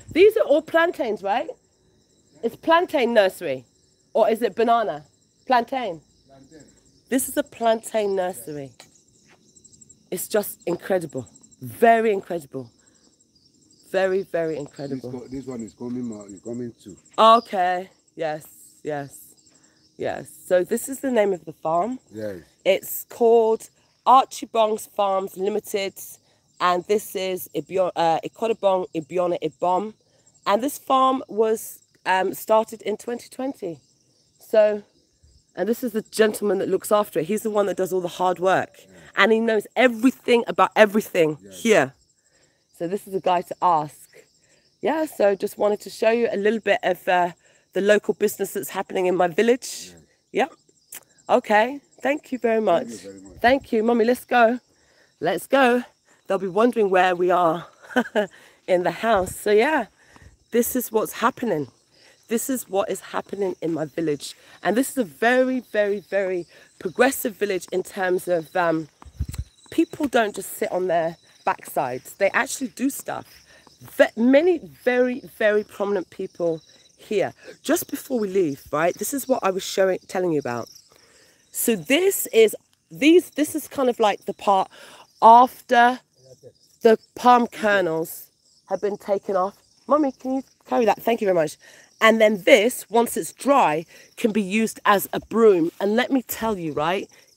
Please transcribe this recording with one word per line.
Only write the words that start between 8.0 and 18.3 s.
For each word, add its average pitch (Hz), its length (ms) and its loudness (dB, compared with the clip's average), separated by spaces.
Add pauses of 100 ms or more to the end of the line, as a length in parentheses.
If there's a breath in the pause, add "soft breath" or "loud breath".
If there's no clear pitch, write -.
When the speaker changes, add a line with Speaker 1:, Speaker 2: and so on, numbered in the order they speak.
Speaker 1:
nursery. 156 560 -8 (1400)
It's - 160 -8
just - 380 -6
incredible. 170 600 -4 (340)
Very 226 500 4
incredible. 143 600 -8 (1200 soft breath)
Very, 190 320 -2
very 160 340 -6
incredible. 139 540 -12
Speaker 2:
This 127 100 -12
co-, 113 60 -20
this 131 180 -12
one 127 160 -10
is 104 120 -12
coming, 123 460 -10
uh, 101 60 -18
is 98 160 -20
coming 120 400 -10
too. 92 140 -20 (220)
Speaker 1:
Okay. 190 720 2 (260)
Yes, 156 300 -8 (380)